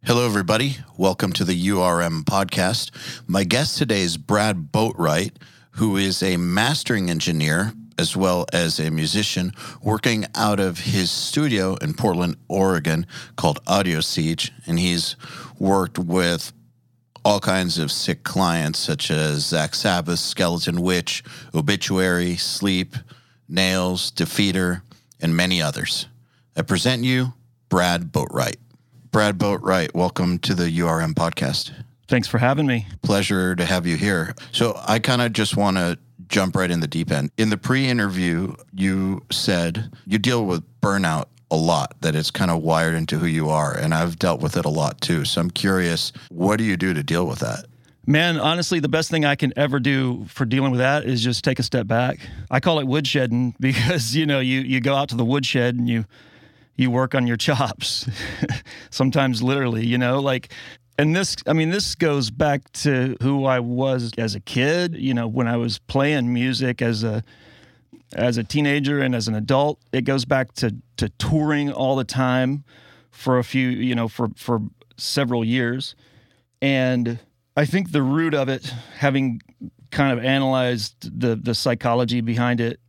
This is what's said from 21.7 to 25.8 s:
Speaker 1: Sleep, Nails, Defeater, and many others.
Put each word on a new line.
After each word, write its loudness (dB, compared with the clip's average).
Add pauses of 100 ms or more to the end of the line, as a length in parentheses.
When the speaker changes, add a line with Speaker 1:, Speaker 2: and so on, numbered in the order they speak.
Speaker 1:
Sleep, -2 (540)
Nails, 0
Defeater, 0 (380)
and 0
many 2
others. -4 (500)